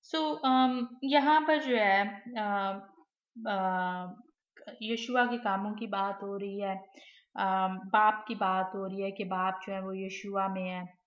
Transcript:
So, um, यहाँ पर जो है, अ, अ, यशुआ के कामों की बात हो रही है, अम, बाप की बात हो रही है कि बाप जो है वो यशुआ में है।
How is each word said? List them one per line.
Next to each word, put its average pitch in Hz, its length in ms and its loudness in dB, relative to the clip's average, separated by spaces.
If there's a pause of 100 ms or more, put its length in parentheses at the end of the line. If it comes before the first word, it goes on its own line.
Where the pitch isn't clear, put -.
(140)
So, 311 300 0
um, 254 440 4 (160)
यहाँ 285 360 6
पर 302 220 4
जो 254 140 2
है, 202 460 4 (160)
अ, 196 400 0 (680)
अ, 185 580 0 (760)
यशुआ 233 440 0
के 240 120 -2
कामों 208 360 -2
की 226 120 -8
बात 196 360 -4
हो 196 140 -6
रही 196 240 -6
है, 196 160 -4 (600)
अम, 190 420 0
बाप 214 500 2
की 233 60 -4
बात 190 400 0
हो 196 120 -6
रही 196 160 -6
है 196 80 -4
कि 196 140 -8
बाप 185 420 -2
जो 196 60 -8
है 190 80 -6
वो 190 120 -8
यशुआ 190 560 -4
में 185 200 -4
है। 180 180 -8 (200)